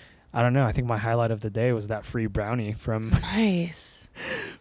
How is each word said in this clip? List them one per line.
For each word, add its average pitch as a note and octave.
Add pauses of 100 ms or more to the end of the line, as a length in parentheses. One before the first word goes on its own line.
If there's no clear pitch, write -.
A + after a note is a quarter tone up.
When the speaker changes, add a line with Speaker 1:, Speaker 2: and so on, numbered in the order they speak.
(340)
Speaker 1:
I A#2+
don't B2
know, C3+
I A2
think B2
my A2+
highlight A2+
of G#2+
the A2
day A2+
was G#2
that G#2+
free A#2
brownie G#2+
from A2
<laughs> -
Speaker 2:
Nice. F#3 (520)